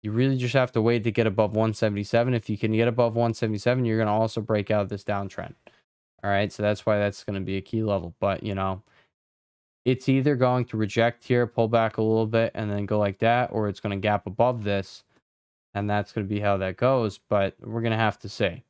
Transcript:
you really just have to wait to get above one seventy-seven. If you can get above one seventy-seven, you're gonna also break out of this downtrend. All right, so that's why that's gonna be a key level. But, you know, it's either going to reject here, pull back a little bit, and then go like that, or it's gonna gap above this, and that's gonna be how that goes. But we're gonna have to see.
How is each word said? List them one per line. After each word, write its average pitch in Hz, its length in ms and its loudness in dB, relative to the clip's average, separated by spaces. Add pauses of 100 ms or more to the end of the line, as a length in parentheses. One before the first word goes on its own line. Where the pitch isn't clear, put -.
you 107 100 -6
really 131 240 0
just 123 180 -4
have 127 180 2
to 113 100 2
wait 117 220 2
to 117 60 0
get 110 160 2
above 104 300 0
one 110 180 2
seventy-seven. 113 580 0
If 117 160 -2
you 107 80 -2
can 110 160 -2
get 113 140 2
above 117 300 0
one 117 180 0
seventy-seven, 120 500 -2
you're 110 140 0
gonna 107 180 2
also 113 240 0
break 104 300 -2
out 104 120 2
of 95 60 -4
this 101 140 -8
downtrend. 98 520 -8 (680)
All 101 80 -2
right, 101 220 2
so - 100 -6
that's 104 240 0
why 107 120 2
that's 101 260 -2
gonna 98 160 -6
be 95 160 -4
a 95 60 -4
key 110 200 -4
level. 95 380 -2
But, 98 220 0
you 101 120 -6
know, 95 280 -4 (1000)
it's 127 240 0
either 135 280 4
going 123 300 2
to 110 120 -6
reject 113 460 0
here, 123 220 2
pull 113 220 0
back 113 280 2
a 113 60 0
little 110 240 2
bit, 113 280 0
and 104 160 -4
then 101 160 -2
go 107 120 0
like 101 200 0
that, 117 340 2
or 107 160 -2
it's 98 120 -6
gonna 101 160 -4
gap 104 300 0
above 117 380 0
this, 101 400 -4 (720)
and 104 140 -4
that's 104 240 -2
gonna 104 140 -4
be 101 140 -2
how 101 180 2
that 95 180 -4
goes. 120 420 0 (100)
But 98 320 2
we're 113 220 -8
gonna 113 140 0
have 110 240 0
to 104 80 -12
see. 92 420 -4